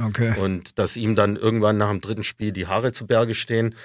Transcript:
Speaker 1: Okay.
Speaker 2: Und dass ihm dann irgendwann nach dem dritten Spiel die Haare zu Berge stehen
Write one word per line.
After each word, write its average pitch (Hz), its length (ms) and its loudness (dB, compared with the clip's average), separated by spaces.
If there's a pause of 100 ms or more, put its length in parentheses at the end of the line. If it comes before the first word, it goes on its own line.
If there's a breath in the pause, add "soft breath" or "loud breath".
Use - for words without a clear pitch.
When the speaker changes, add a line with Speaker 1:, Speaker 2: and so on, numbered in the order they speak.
Speaker 1:
Okay. 113 360 0
Speaker 2:
Und 95 400 -4
dass 101 200 0
ihm 110 180 0
dann 101 220 4
irgendwann 107 420 2
nach 104 100 2
dem 98 120 -2
dritten 104 240 -6
Spiel - 260 -6
die 90 160 -6
Haare 110 240 0
zu 117 160 -10
Berge 113 280 2
stehen 113 500 0